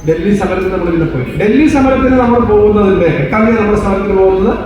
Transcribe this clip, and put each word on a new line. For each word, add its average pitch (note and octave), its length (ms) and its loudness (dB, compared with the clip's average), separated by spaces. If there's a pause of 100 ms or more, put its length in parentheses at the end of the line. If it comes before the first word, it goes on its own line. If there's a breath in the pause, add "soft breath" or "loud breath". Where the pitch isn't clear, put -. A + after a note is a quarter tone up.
ഡൽഹി F3 260 0
സമരത്തിന് F#3+ 380 -2
നമ്മൾ E3+ 160 -4
ഇതിൽ E3 160 0
പോയി. C3 200 -4 (160)
ഡൽഹി C4 280 2
സമരത്തിന് C4 500 2
നമ്മൾ A#3+ 200 2
പോകുന്നതിന്റെ, G#3 680 2
എട്ടാം E3 400 0
തീയതി A3+ 140 2
നമ്മൾ G#3 140 0
സമരത്തിന് G3 440 -2
പോകുന്നത്, F#3+ 480 2